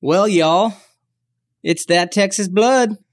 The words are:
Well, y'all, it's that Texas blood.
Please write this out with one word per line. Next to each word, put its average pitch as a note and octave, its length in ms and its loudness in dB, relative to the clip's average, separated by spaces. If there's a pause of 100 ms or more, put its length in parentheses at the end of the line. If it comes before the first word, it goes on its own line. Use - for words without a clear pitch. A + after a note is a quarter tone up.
Well, E3+ 280 0
y'all, F#3 460 2 (880)
it's E3 220 -4
that F3 260 0
Texas G3 360 -2
blood. A3 500 0 (140)